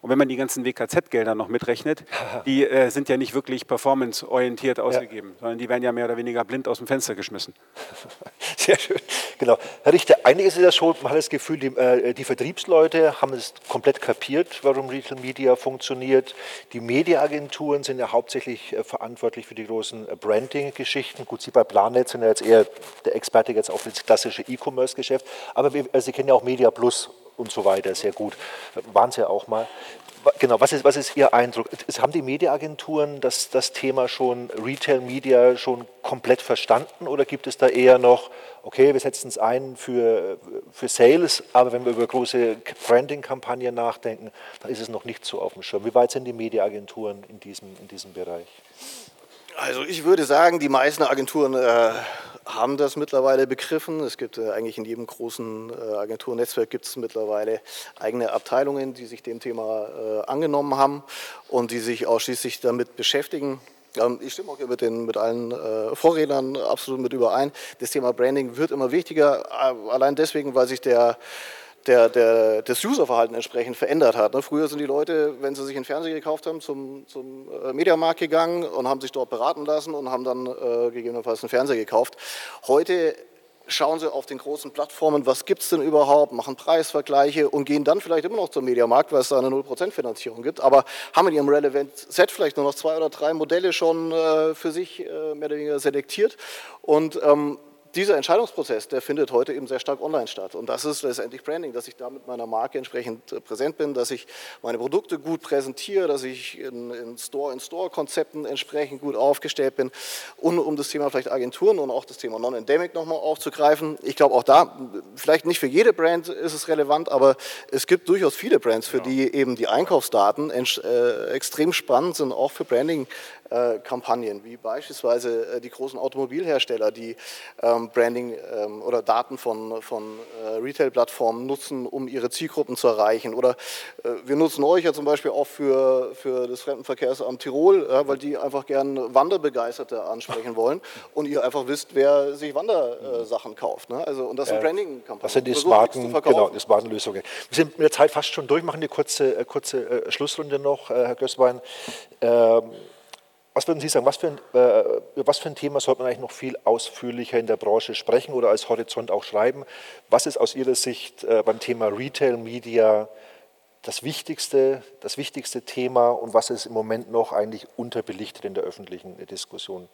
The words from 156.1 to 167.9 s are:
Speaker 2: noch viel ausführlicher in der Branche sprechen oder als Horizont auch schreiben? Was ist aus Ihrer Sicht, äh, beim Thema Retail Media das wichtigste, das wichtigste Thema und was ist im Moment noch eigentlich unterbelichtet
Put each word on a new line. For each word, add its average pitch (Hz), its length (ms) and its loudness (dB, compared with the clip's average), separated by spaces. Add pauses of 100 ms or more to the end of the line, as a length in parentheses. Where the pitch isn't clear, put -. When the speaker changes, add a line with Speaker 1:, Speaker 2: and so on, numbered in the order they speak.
Speaker 2:
noch 120 100 -10
viel 127 320 -10
ausführlicher 120 760 -2
in 113 100 0
der 110 100 2
Branche 107 380 0
sprechen 127 380 0
oder 120 140 2
als 107 220 2
Horizont 117 420 -4
auch 107 140 -4
schreiben? 127 400 -2 (440)
Was - 160 4
ist - 120 -4
aus - 180 0
Ihrer 131 180 0
Sicht, - 520 -6
äh, 110 200 4
beim 113 140 0
Thema 117 280 -2
Retail 127 500 -2
Media 113 720 2 (720)
das - 220 -12
wichtigste, 135 800 -2 (180)
das - 160 -10
wichtigste 139 460 -10
Thema 123 480 2
und 117 220 -4
was 113 160 4
ist 120 160 -6
im 113 60 -14
Moment 110 400 -4
noch 113 220 0
eigentlich 107 420 -4
unterbelichtet 110 680 -10